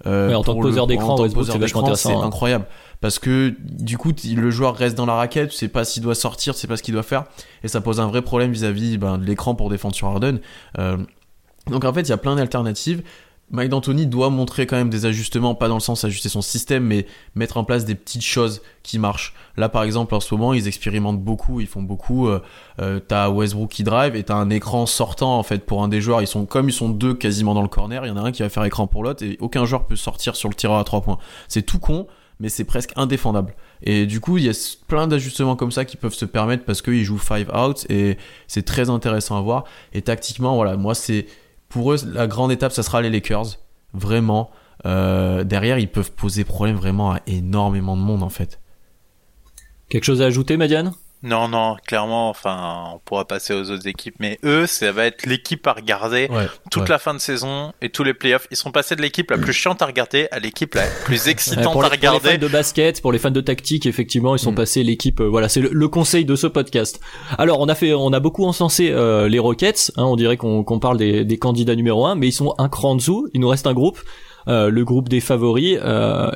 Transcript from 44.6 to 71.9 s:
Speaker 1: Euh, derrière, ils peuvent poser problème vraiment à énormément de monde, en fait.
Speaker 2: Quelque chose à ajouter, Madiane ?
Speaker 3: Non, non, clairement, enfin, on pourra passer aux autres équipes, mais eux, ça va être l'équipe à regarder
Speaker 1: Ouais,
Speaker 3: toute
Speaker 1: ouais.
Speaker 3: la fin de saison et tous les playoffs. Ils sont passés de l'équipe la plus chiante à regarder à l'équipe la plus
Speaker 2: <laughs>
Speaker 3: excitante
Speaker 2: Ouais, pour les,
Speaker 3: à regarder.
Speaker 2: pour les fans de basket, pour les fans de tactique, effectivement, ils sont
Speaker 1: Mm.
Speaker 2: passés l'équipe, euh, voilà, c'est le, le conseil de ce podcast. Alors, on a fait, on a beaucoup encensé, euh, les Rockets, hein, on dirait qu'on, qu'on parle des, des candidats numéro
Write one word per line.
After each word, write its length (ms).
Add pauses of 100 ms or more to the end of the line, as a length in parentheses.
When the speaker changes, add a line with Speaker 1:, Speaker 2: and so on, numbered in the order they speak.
Speaker 1:
Euh, 560
derrière, 340
ils 100
peuvent 240
poser 320
problème 340
vraiment 340
à 160
énormément 680
de 60
monde, 220
en 60
fait. 300 (1300)
Speaker 2:
Quelque 160
chose 160
à 40
ajouter, 320
Madiane ? 360 (280)
Speaker 3:
Non, 280
non, 260 (100)
clairement, 440
enfin, 640
on 40
pourra 260
passer 280
aux 180
autres 180
équipes, 300
mais 260
eux, 220
ça 260
va 120
être 200
l'équipe 420
à 60
regarder 580
Speaker 1:
Ouais, 160 (240)
Speaker 3:
toute 120
Speaker 1:
ouais. 60
Speaker 3:
la 80
fin 160
de 60
saison 640
et 80
tous 160
les 80
playoffs. 380
Ils 40
sont 160
passés 240
de 60
l'équipe 280
la 80
plus 140
chiante 300
à 40
regarder 460
à 80
l'équipe 360
la 80 (200)
plus 240
Speaker 2:
<laughs> 0
Speaker 3:
excitante 380
Speaker 2:
Ouais, 80
pour 80
les, 80
Speaker 3:
à 20
regarder. 280
Speaker 2:
pour 100
les 80
fans 40
de 60
basket, 540
pour 100
les 80
fans 120
de 100
tactique, 440
effectivement, 480
ils 60
sont 140
Speaker 1:
Mm. 20
Speaker 2:
passés 280
l'équipe, 360
euh, 80
voilà, 220
c'est 100
le, 140
le 160
conseil 340
de 140
ce 100
podcast. 540 (360)
Alors, 220
on 80
a 80
fait, 180
on 200
a 80
beaucoup 240
encensé, 460
euh, 360
les 120
Rockets, 580
hein, 80
on 100
dirait 220
qu'on, 260
qu'on 160
parle 180
des, 280
des 120
candidats 380
numéro 300